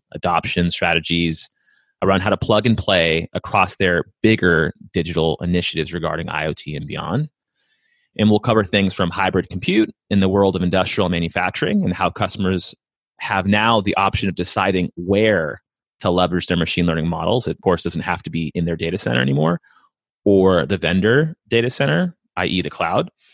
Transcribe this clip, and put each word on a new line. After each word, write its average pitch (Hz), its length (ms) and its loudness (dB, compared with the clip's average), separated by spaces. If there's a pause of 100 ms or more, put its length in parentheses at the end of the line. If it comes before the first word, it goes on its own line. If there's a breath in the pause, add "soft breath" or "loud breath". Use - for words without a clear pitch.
(120)
adoption 87 580 -2
strategies 85 800 -2 (500)
around 95 220 2
how 104 80 0
to 98 60 2
plug 107 280 0
and 113 140 2
play 82 560 0
across - 420 -2
their 87 280 0 (180)
bigger 87 500 4 (220)
digital 82 480 0
initiatives 85 500 -2
regarding 80 380 -6
I 78 160 -4
O 78 80 -4
T 76 200 -12
and 71 120 -8
beyond. 80 420 -4 (880)
And 107 140 4
we'll 104 100 4
cover 110 240 2
things 98 300 0
from 90 160 -2
hybrid 92 400 -2
compute - 400 0 (180)
in 101 120 2
the 95 100 2
world 98 260 4
of 90 60 -2
industrial 92 480 0
manufacturing 90 720 -2
and 95 80 0
how 90 160 0
customers 92 680 -2 (440)
have 98 280 -2
now 107 360 4
the 92 140 -2
option 98 340 0
of 85 40 -8
deciding 92 600 0
where 95 680 0 (400)
to 101 100 0
leverage 90 380 0
their 87 80 0
machine 85 300 0
learning 82 200 0
models. 82 400 -2
It, 80 60 -4
of - 80 -10
course, 87 240 0
doesn't 80 180 -4
have 90 220 -4
to - 60 -8
be 80 260 -2
in 85 80 0
their 85 100 -2
data 82 240 -4
center 123 220 -2
anymore 151 400 0 (640 soft breath)
or 92 420 4
the 95 100 0
vendor 107 600 0 (100)
data 117 240 2
center, 165 460 -2 (200)
i 90 100 -2
e 92 160 0
the - 80 -6
cloud. 95 400 -2 (240 soft breath)